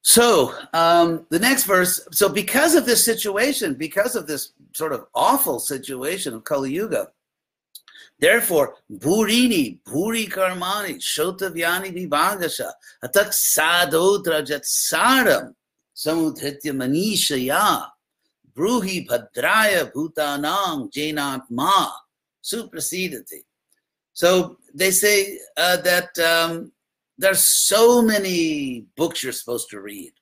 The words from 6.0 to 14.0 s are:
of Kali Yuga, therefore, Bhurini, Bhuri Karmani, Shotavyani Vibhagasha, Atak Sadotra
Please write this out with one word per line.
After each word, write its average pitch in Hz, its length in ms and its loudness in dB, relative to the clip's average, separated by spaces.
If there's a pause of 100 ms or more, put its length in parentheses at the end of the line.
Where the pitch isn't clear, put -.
of 110 100 -16
Kali 135 300 -4
Yuga, 165 380 -4 (1080)
therefore, 170 560 2 (160)
Bhurini, 208 920 2
Bhuri 208 460 -4
Karmani, 185 680 -4
Shotavyani 180 1120 -4
Vibhagasha, 160 640 -2 (320)
Atak 202 260 2
Sadotra 170 1160 0